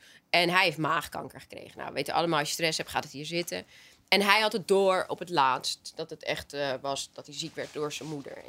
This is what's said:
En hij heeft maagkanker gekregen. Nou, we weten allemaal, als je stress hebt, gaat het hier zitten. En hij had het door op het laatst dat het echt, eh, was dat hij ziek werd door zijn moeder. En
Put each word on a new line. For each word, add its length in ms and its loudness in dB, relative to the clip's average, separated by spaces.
En 180 6
hij 160 6
heeft 140 0
maagkanker 640 -2
gekregen. 380 -18
Nou, 100 -10
we 60 -10
weten 200 0
allemaal, 240 2
als 100 0
je 60 -4
stress 240 0
hebt, 120 -8
gaat 140 -2
het 80 -16
hier 140 -10
zitten. 400 -6
En 140 6
hij 180 6
had 120 2
het 160 -4
door 400 4
op 100 -6
het 120 -10
laatst 680 2
dat 140 -8
het 140 -14
echt, 280 -6
eh, 280 -2
was 320 -6
dat 140 -16
hij 80 -18
ziek 200 -10
werd 180 -8
door 200 -4
zijn 160 -8
moeder. 280 -10
En 120 -14